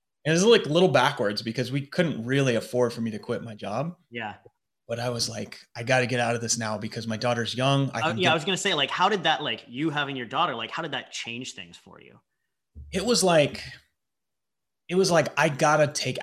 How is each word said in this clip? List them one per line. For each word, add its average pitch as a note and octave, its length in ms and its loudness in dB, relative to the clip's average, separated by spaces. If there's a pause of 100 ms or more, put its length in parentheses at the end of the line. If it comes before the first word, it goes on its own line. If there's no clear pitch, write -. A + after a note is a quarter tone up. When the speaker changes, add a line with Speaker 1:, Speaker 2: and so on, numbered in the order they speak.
(260)
Speaker 1:
And D3+ 80 2
it's, F3 120 2
like, A3+ 200 6
a C#3 40 -4
little F3 180 6
backwards B2+ 540 2
because A2+ 320 -4
we C#3 140 -4
couldn't D3+ 380 -2
really C3 300 2
afford A#2+ 380 0
for A#2 80 -6
me A2+ 100 -4
to G#2 80 -8
quit G#2 240 -6
my A2 100 -12
job. A2+ 440 -6 (120)
Speaker 2:
Yeah. A2 260 -10 (520)
Speaker 1:
But A#2 140 -6
I B2 80 -2
was A#2 180 -4
like, A2 320 -10 (160)
"I A#2+ 80 -8
gotta B2+ 240 2
get B2 140 -2
out A#2 140 0
of A#2 60 -4
this A#2 160 -2
now A2 200 -4
because G#2+ 280 -8
my A2 120 -4
daughter's A#2 360 -2
young." C3+ 380 2
I - 80 -4
Speaker 2:
Uh, D#3 100 0
Speaker 1:
can E3+ 80 -4
Speaker 2:
yeah, F3+ 120 2
Speaker 1:
get - 20 4
Speaker 2:
I D#3+ 40 4
was D#3+ 100 -2
gonna F#3+ 100 0
say, F#3 180 0
like, C#3 180 0
how F3+ 180 2
did G3+ 140 0
that, D3+ 200 2
like, A#2 240 -6
you C3 220 -4
having C#3+ 260 -4
your B2 100 -6
daughter, C#3 300 -2
like, A2+ 160 -8
how D#3+ 100 -6
did D#3+ 120 -6
that B2 180 -8
change A#2+ 420 -10
things F2 220 -18
for - 240 -20
you? - 180 -20 (760)
Speaker 1:
It G3 120 -4
was A#3 200 2
like, D3 360 4 (1300)
it F3 80 -2
was F3+ 160 4
like, D#3 260 4
"I D#3 120 4
gotta D3+ 380 4
take C3+ 360 -4